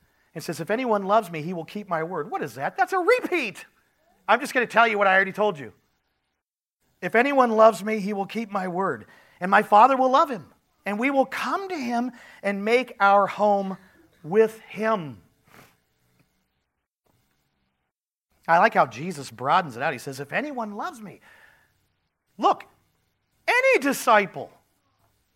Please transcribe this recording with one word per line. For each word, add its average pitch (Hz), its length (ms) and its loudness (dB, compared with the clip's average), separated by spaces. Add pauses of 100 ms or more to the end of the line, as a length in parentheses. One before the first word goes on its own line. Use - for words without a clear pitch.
(340)
and 160 100 -12
says, 165 160 -8
"If 160 100 -8
anyone 220 340 -2
loves 190 260 0
me, 160 100 -8
he 175 140 -8
will 165 100 -8
keep 202 240 -14
my 165 140 -4
word." 170 280 -6
What 359 120 -8
is 127 140 -8
that? 139 200 -6
That's 370 160 -2
a 381 60 0
repeat. 349 680 -2 (640)
I'm 233 120 4
just 285 120 -8
gonna 247 140 0
tell 233 200 4
you 214 120 -2
what 202 80 2
I 190 80 4
already 190 180 2
told 196 260 -2
you. 113 140 -14 (1300)
"If 180 140 -4
anyone 254 360 4
loves 220 320 6
me, 220 160 -4
he 202 140 -6
will 196 140 -6
keep 214 240 -10
my 185 180 -6
word, 170 380 -4 (340)
and 180 100 -6
my 202 120 6
Father 226 340 6
will 254 140 2
love 294 200 2
him, 175 220 -12 (320)
and 202 140 -4
we 262 120 0
will 269 160 2
come 349 440 -6
to 359 60 -8
him 240 360 -4 (300)
and 202 200 -6
make 247 380 0
our 196 260 6
home 196 520 -2 (440)
with 214 380 2
him." 175 600 -6 (3250)
I 165 120 6
like 226 160 4
how 175 100 6
Jesus 143 460 -8
broadens 135 480 -2
it 131 40 -8
out. 151 120 -2
He 120 40 -10
says, 135 220 -12
"If 139 120 -14
anyone 226 400 -8
loves 262 280 -12
me," 202 200 -20 (1160)
look, 381 280 0 (800)
any 508 300 2
disciple, 208 760 0 (840)